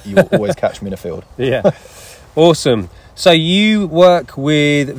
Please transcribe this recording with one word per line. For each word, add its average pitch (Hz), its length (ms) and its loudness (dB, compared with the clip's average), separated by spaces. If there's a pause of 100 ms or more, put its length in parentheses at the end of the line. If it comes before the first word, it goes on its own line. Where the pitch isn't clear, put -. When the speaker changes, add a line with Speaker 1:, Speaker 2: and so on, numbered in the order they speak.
Speaker 1:
you 202 120 -10
will 185 160 2
always 165 220 -2
catch - 280 -6
me 98 40 -8
in 95 60 -10
a 92 40 -10
field. 85 340 -12
Speaker 2:
<laughs> - 60 -20
Yeah. 127 340 -2 (640)
Awesome. 147 540 0 (260)
So - 160 2
you 196 560 0
work 175 500 2
with 147 600 0